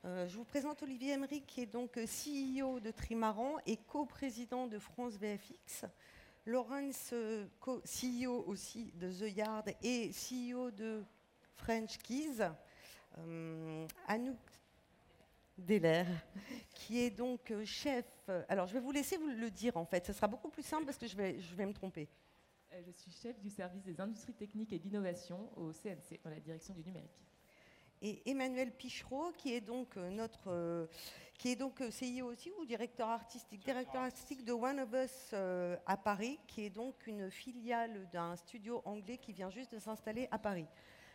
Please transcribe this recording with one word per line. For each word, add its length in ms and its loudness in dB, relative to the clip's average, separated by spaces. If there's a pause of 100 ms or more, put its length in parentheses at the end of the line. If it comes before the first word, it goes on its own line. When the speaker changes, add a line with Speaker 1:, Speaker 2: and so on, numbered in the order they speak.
Speaker 1:
Euh, 240 0
je 80 -6
vous 100 -6
présente 360 0
Olivier 320 -2
Emery 300 0
qui 180 -4
est 60 0
donc, 320 -2
euh, 80 0
C 240 -2 (280)
E 40 4
O 160 2
de 100 -2
Trimaran 680 2 (100)
et 100 4
coprésident 880 0
de 140 -2
France 380 -4
V 200 0
F 140 -10
X. 340 -8 (640)
Lawrence, 640 2
euh, 320 0 (140)
co-, 240 0
C 420 0
E 40 4
O 180 2
aussi 480 -4
de 160 -2
The 260 0
Yard 320 2 (140)
et 280 4
C 400 -2
E 40 0
O 160 0
de 320 -2 (500)
French 460 2
Keys. 420 0 (760)
Euh, 680 -4 (220)
Anouk 320 0 (1160)
Deller, 500 8 (680)
qui 260 0
est 120 6
donc, 400 0
euh, 120 0
chef, 420 2 (240)
euh, 200 2
alors 160 6
je 80 -4
vais 60 4
vous 120 0
laisser 260 4
vous 100 2
le 240 0
dire 260 4
en 80 4
fait, 220 4
ce 60 0
sera 140 6
beaucoup 220 0
plus 160 -6
simple 200 2
parce 120 -2
que 80 -6
je 100 -4
vais, 240 2
je 140 -10
vais 140 2
me 60 0
tromper. 360 -4 (600)
Speaker 2:
Euh, 140 -12
je 60 -12
suis 200 -16
chef 280 -8
du 100 -4
service 320 -4
des 180 -4
industries 360 -2
techniques 360 -4
et 60 0
de 60 -2
l'innovation 760 0
au 160 -2
C 160 -6
N 140 -4
C, 200 -12
dans 60 -6
la 100 -6
direction 360 -8
du 80 -10
numérique. 360 -10 (800)
Speaker 1:
Et 300 -2
Emmanuel 420 2
Pichereau, 640 -4
qui 200 0
est 40 4
donc, 380 -4
euh, 140 -2
notre, 400 -4
euh, 340 2 (480)
qui 160 0
est 60 4
donc, 260 -2
euh, 80 0
C 160 -4
I 160 -2
O 60 -2
aussi, 320 -8
ou 60 -2
directeur 440 0
artistique, 500 -4
Speaker 3:
Directeur 140 2
Speaker 1:
directeur 300 0
artistique 420 -4
de 80 4
One 280 4
of 120 0
Us, 400 2
euh, 440 2 (100)
à 100 6
Paris, 480 2
qui 180 -6
est 60 -2
donc 380 -6
une 240 -2
filiale 800 -2
d'un 240 0
studio 500 -4
anglais 320 -4
qui 160 -10
vient 160 -2
juste 240 -8
de 60 -6
s'installer 500 -2
à 80 0
Paris. 300 2 (480)